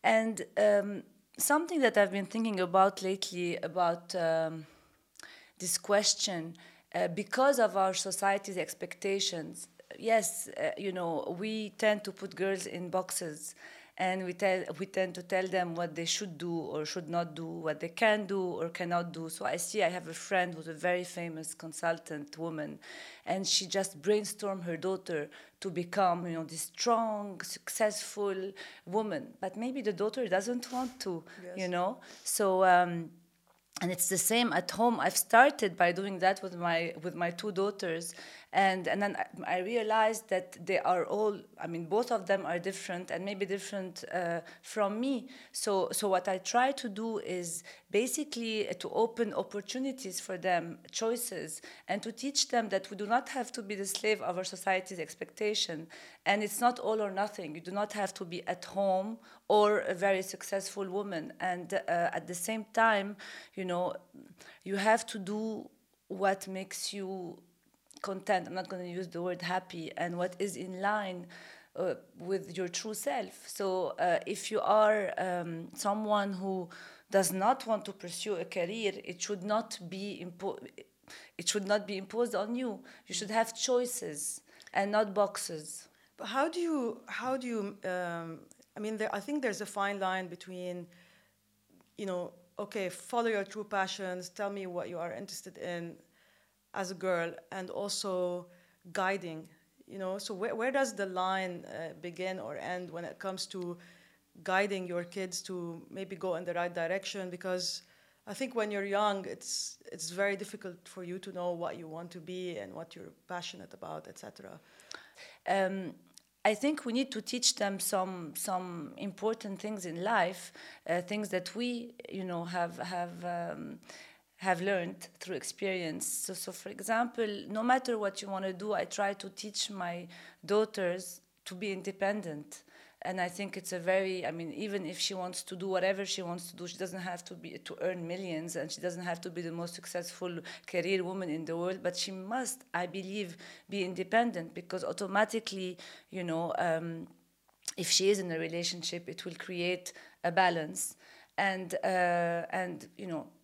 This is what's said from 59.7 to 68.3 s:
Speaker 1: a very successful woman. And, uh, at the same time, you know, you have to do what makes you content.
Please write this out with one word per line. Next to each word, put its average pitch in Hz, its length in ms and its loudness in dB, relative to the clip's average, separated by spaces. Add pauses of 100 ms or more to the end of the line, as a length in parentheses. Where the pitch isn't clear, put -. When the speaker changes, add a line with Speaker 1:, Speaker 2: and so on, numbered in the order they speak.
Speaker 1:
a - 140 0
very 190 280 4
successful 196 680 -4
woman. 185 500 -4
And, 180 360 -2
uh, 190 120 2
at 170 400 2
the 175 80 -6
same 220 380 -4
time, 208 460 4 (380)
you 190 100 -2
know, 180 260 0 (720)
you 196 120 -2
have 220 320 6
to 220 100 -8
do 214 500 -4 (400)
what 196 400 2
makes 190 460 -6
you 190 480 -6 (580)
content. 190 460 0